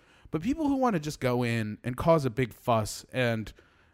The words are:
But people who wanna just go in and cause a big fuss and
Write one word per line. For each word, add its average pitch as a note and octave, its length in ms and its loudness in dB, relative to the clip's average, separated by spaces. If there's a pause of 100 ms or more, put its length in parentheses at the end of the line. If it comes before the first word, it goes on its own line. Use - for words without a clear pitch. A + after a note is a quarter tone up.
(300)
But D#3+ 140 -4
people D4 240 0
who C#4 80 0
wanna B3 240 2
just D3+ 200 -8
go B2 240 2
in A2+ 400 -2
and B2 140 -4
cause E3 280 4
a C3 40 -2
big A#2+ 240 -2
fuss - 580 -2
and A#2 400 -2 (420)